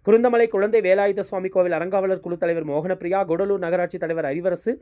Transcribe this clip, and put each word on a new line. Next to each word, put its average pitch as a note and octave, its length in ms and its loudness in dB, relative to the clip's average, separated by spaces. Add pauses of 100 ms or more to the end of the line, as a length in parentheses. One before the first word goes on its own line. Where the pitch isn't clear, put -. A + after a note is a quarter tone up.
குருந்தமலை A#3 420 4
குழந்தை A3 320 2
வேலாயுத G3 400 2
சுவாமி F#3+ 280 -6
கோவில் F3+ 240 2
அறங்காவலர் F#3 480 -2
குழு F3 160 -6
தலைவர் E3+ 300 -2
மோகனப்பிரியா, F3 580 -2
கூடலூர் F#3+ 340 -2
நகராட்சி F3 400 -4
தலைவர் E3 260 -4
அறிவரசு, F3 580 -2